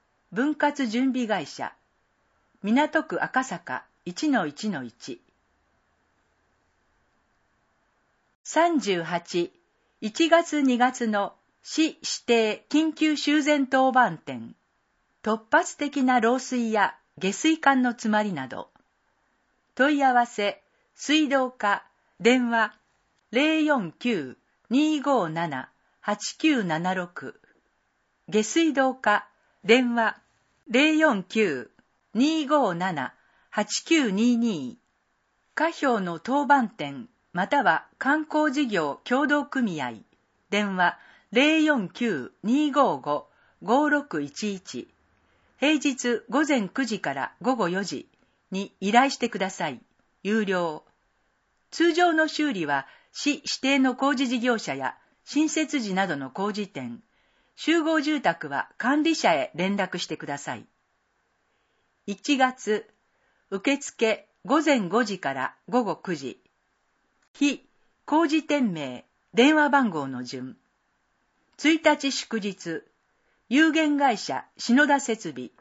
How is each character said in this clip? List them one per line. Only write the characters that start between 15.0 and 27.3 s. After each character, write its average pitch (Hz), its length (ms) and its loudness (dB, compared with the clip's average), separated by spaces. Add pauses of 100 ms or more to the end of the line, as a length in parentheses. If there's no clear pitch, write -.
突 220 200 -2 (100)
発 - 240 2
的 285 280 -4
な 254 160 4
漏 233 200 2
水 240 320 -4
や 208 240 0 (220)
下 185 160 -2
水 320 260 0
管 269 220 4
の 247 100 2
詰 226 220 -4
ま 214 100 2
り 208 80 -4
な 135 160 -6
ど。 104 240 -12 (1040)
問 285 220 4
い 285 40 0
合 262 120 4
わ 240 120 4
せ、 202 380 -4 (320)
水 302 320 2
道 254 240 0
課、 202 340 -2 (360)
電 240 280 4
話、 226 240 0 (580)
零 311 340 2
四 247 260 0
九 143 460 -4 (320)
二 302 320 2
五 247 260 2
七 156 420 -6 (300)
八 - 380 -6
九 285 260 0
七 175 300 -2
六。 175 480 -10 (880)